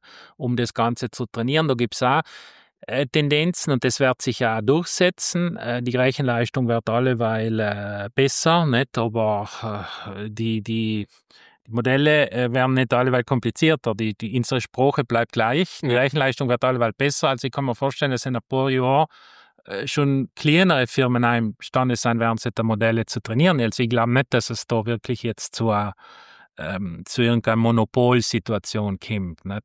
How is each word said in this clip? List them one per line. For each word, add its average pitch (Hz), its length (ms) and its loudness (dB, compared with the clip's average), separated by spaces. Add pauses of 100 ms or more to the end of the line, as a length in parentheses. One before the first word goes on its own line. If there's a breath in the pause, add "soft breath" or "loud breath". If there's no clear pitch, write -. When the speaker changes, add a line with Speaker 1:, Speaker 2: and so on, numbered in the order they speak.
(360 loud breath)
Speaker 1:
um 123 200 -2
das 120 180 -2
Ganze 117 380 -2
zu - 140 -6
trainieren. 139 420 0
Da 139 60 2
gibt's 117 280 -2
auch, 135 200 2 (640 loud breath)
äh, 131 180 -2
Tendenzen 151 680 0
und 127 100 0
das 127 160 0
wird 127 240 2
sich 127 240 -2
auch 110 140 0
durchsetzen. 170 960 0
Äh, 120 260 -4
die 123 140 -2
Rechenleistung 127 720 0
wird 113 200 0
alleweil, 113 680 0
äh, 101 560 -4
besser, 160 520 2
nicht? 131 320 0
Aber, 107 880 -2 (280 loud breath)
äh, 104 160 -10
die, 113 320 -2
die, 110 460 -2 (580 soft breath)
die - 40 -18
Modelle, 135 600 4
äh, 120 220 -2
werden 131 220 2
nicht 127 180 0
alleweil 123 320 2
komplizierter. 127 720 0
Die, 107 200 -4
die, 113 220 -6
unsere 123 240 -2
Sprache 135 440 0
bleibt 117 280 0
gleich. 123 500 0
Die 151 60 -2
Speaker 2:
Ja. 123 120 4
Speaker 1:
Rechenleistung 135 480 0
wird 120 140 0
alleweil 123 340 2
besser. 143 340 0
Also 131 160 -2
ich 127 60 -8
kann 139 120 -4
mir 127 100 -2
vorstellen, 139 380 -2
dass 123 140 -4
in 127 100 -2
ein 113 120 -6
paar 135 220 0
Jahren, 131 360 2 (580 soft breath)
äh, 104 240 -8
schon 139 480 0
kleinere 156 500 4
Firmen 123 380 2
auch 120 100 4
imstande 120 640 0
sein 117 240 0
werden, 113 180 0
solche - 240 -4
Modelle 113 440 2
zu - 140 -8
trainieren. 151 380 2
Also 117 240 0
ich 117 60 0
glaub 117 200 2
nicht, 127 220 2
dass 120 200 0
es 117 140 -8
da 113 220 -2
wirklich 117 380 -4
jetzt - 320 -8
zu, 113 160 0
äh, 104 180 -2 (680 loud breath)
ähm, 90 460 -8
zu - 160 -4
irgendeiner 117 360 2
Monopolsituation 113 1400 0
kommt, 95 460 -8
nicht? - 0 -
Man 98 200 -8